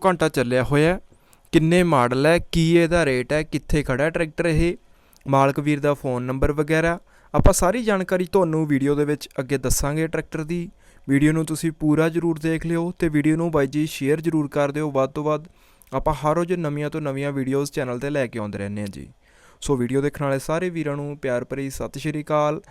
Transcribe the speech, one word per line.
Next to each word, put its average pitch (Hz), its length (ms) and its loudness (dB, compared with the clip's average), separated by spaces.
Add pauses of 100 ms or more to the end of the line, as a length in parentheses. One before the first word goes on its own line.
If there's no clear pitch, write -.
ਘੰਟਾ 165 220 2
ਚੱਲਿਆ 127 340 2
ਹੋਇਆ 147 320 4
ਹੈ। 202 40 -4 (540)
ਕਿੰਨੇ 165 300 6
ਮਾਡਲ 131 440 4
ਹੈ, 170 120 6
ਕੀ 165 380 2
ਇਹਦਾ 170 280 4
ਰੇਟ 127 280 0
ਹੈ, 151 100 0
ਕਿੱਥੇ 151 400 -2
ਖੜਾ 131 220 -2
ਹੈ 165 60 0
ਟਰੈਕਟਰ 165 360 -2
ਇਹ, 165 300 2 (500)
ਮਾਲਕ 139 340 4
ਵੀਰ 147 200 0
ਦਾ 147 140 2
ਫੋਨ 127 280 -4
ਨੰਬਰ 135 300 0
ਵਗੈਰਾ, 160 460 0 (360)
ਆਪਾਂ 190 180 6
ਸਾਰੀ 190 300 2
ਜਾਣਕਾਰੀ 190 420 0
ਤੁਹਾਨੂੰ 160 420 0
ਵੀਡੀਓ 143 280 0
ਦੇ 147 100 0
ਵਿੱਚ 147 240 -4 (120)
ਅੱਗੇ 135 180 -4
ਦੱਸਾਂਗੇ 143 480 -2
ਟਰੈਕਟਰ 160 380 -6
ਦੀ। 175 240 -6 (400)
ਵੀਡੀਓ 139 240 4
ਨੂੰ 160 140 0
ਤੁਸੀਂ 156 260 -4
ਪੂਰਾ 156 360 2
ਜ਼ਰੂਰ 165 300 -2
ਦੇਖ 160 280 -4
ਲਿਓ 170 320 -2
ਤੇ 170 100 0
ਵੀਡੀਓ 151 280 2
ਨੂੰ 170 140 -2
ਬਾਈ 147 160 2
ਜੀ 151 200 -2
ਸ਼ੇਅਰ 147 340 -2
ਜ਼ਰੂਰ 156 280 0
ਕਰ 143 220 0
ਦਿਓ 151 200 -4
ਵੱਧ 135 200 0
ਤੋਂ 151 140 -6
ਵੱਧ। 151 220 -2 (460)
ਆਪਾਂ 147 220 0
ਹਰ 151 220 0
ਰੋਜ਼ 175 160 -2
ਨਵੀਆਂ 147 380 -2
ਤੋਂ 156 100 -6
ਨਵੀਆਂ 143 320 -4
ਵੀਡੀਓਜ਼ 139 400 -2
ਚੈਨਲ 127 260 -4
'ਤੇ 139 120 -6
ਲੈ 139 160 0
ਕੇ 117 120 -10
ਆਉਂਦੇ 104 200 -6
ਰਹਿੰਦੇ 104 240 -6
ਹਾਂ 104 60 -6
ਜੀ। 67 200 -14 (540)
ਸੋ 147 140 0
ਵੀਡੀਓ 123 240 -2
ਦੇਖਣ 143 240 -4
ਵਾਲੇ 135 140 -2
ਸਾਰੇ 165 320 -4
ਵੀਰਾਂ 151 260 -6
ਨੂੰ 143 220 -10
ਪਿਆਰ 123 260 -4
ਭਰੀ 139 260 -8
ਸਤਿ 127 300 -10
ਸ਼੍ਰੀ 151 220 -6
ਅਕਾਲ। 151 380 -2 (100)